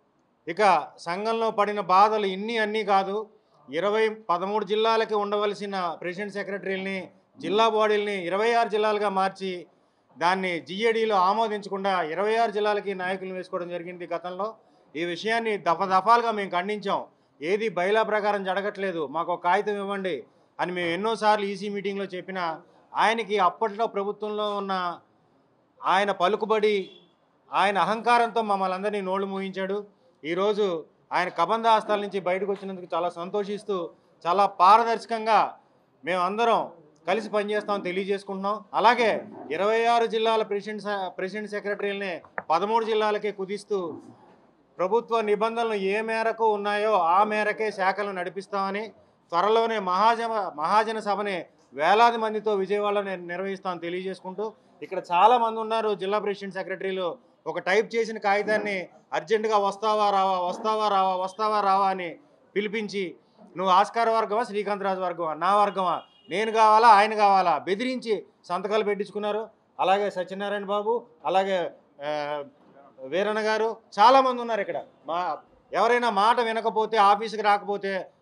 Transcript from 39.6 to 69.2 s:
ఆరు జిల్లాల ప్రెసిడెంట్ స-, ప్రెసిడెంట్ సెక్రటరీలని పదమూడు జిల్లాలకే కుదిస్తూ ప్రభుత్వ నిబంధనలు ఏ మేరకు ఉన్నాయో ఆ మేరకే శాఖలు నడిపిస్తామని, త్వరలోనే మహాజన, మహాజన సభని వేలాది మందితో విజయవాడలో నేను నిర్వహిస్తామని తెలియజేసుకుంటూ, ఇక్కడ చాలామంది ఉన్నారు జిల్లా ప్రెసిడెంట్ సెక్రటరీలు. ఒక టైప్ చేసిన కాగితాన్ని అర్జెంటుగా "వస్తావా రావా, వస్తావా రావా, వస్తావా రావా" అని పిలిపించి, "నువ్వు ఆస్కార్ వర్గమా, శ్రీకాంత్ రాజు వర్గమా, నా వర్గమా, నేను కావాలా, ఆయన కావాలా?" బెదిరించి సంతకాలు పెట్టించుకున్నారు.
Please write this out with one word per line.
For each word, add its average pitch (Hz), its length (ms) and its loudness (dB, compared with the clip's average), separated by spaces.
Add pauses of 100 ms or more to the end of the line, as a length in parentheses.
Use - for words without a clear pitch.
ఆరు 233 220 4
జిల్లాల 220 360 0
ప్రెసిడెంట్ 202 400 -6
స-, 202 240 -4
ప్రెసిడెంట్ 190 440 -8
సెక్రటరీలని 202 720 -6 (300)
పదమూడు 208 340 2
జిల్లాలకే 214 480 0
కుదిస్తూ 190 640 -6 (800)
ప్రభుత్వ 226 420 0
నిబంధనలు 220 540 0
ఏ 196 260 -2
మేరకు 226 460 -2
ఉన్నాయో 208 460 0
ఆ 180 320 4
మేరకే 214 460 0
శాఖలు 196 400 -2
నడిపిస్తామని, 196 800 -6 (400)
త్వరలోనే 220 500 2
మహాజన, 214 800 2
మహాజన 208 420 0
సభని 202 460 -2 (280)
వేలాది 208 440 6
మందితో 214 380 -2
విజయవాడలో 202 480 -2
నేను 185 240 -8
నిర్వహిస్తామని 180 540 -6
తెలియజేసుకుంటూ, 185 720 -8 (300)
ఇక్కడ 180 200 -8 (100)
చాలామంది 226 480 6
ఉన్నారు 220 340 0
జిల్లా 196 240 -2
ప్రెసిడెంట్ 196 360 -6
సెక్రటరీలు. 185 760 -6 (160)
ఒక 156 120 -6
టైప్ 190 360 0
చేసిన 220 240 -2
కాగితాన్ని 208 720 0 (240)
అర్జెంటుగా 214 460 0
"వస్తావా 208 520 2
రావా, 190 280 2
వస్తావా 214 500 -2
రావా, 190 280 2
వస్తావా 208 440 -2
రావా" 196 280 4
అని 180 280 -4 (400)
పిలిపించి, 202 580 -4 (420)
"నువ్వు 185 160 2
ఆస్కార్ 226 360 4
వర్గమా, 220 340 2
శ్రీకాంత్ 202 400 -4
రాజు 190 180 -2
వర్గమా, 170 340 -4
నా 180 220 2
వర్గమా, 185 460 2 (280)
నేను 214 220 -2
కావాలా, 220 360 8
ఆయన 214 260 8
కావాలా?" 190 440 4
బెదిరించి 208 680 -2 (200)
సంతకాలు 196 400 -2
పెట్టించుకున్నారు. 208 640 -4 (320)